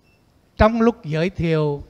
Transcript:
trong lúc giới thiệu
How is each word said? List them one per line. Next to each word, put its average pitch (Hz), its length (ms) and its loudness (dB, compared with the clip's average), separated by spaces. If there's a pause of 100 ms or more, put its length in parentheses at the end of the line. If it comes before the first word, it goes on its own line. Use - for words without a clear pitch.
(560)
trong 226 240 2
lúc 226 240 0
giới 156 260 -4
thiệu 156 600 -2